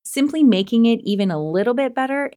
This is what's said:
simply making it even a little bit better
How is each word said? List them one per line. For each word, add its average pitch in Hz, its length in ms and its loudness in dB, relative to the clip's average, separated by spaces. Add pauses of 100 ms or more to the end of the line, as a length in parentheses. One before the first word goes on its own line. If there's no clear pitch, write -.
simply 294 380 -2
making 226 420 4
it 233 180 2
even 196 280 -2
a 151 120 -4
little 190 300 0
bit 254 220 -2
better 269 420 -4